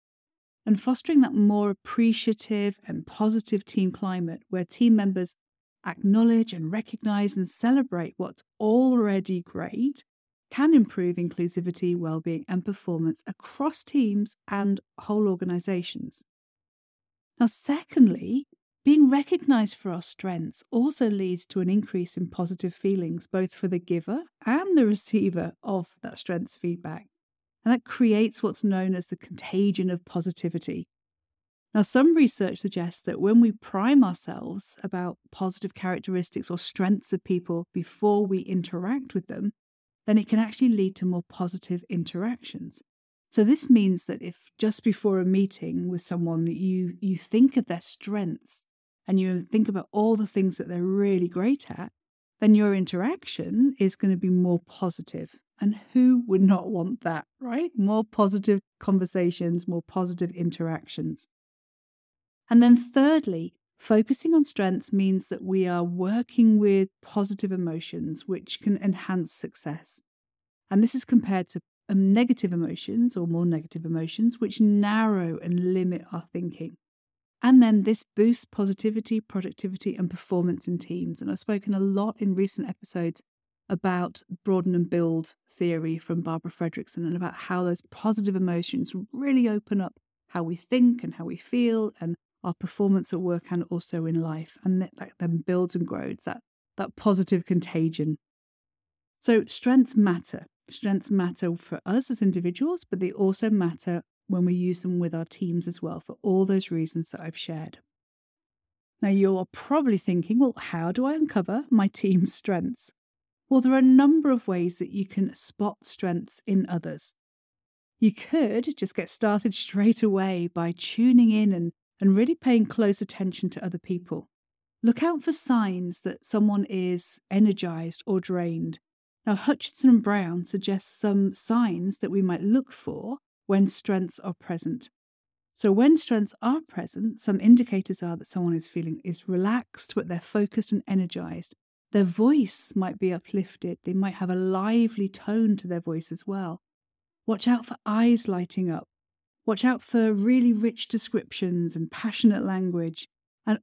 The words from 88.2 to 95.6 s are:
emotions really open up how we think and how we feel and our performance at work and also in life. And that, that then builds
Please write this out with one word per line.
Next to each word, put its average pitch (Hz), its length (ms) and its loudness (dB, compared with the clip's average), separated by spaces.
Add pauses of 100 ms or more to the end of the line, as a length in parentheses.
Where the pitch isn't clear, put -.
emotions 175 580 -2 (180)
really 262 360 2
open 208 320 -2
up 180 140 -6 (340)
how 175 140 -6
we 165 140 -6
think 240 460 2
and 165 120 -8
how 165 100 -14
we 170 120 -10
feel 226 640 0
and 170 140 -4 (280)
our 175 100 -4
performance 196 600 0
at 185 100 -4
work 175 280 -2
and 175 200 -2
also 175 340 -6
in 165 160 -2
life. 160 440 -8
And 185 180 2
that, - 140 -10
that - 220 -16
then 170 280 -2
builds 180 280 0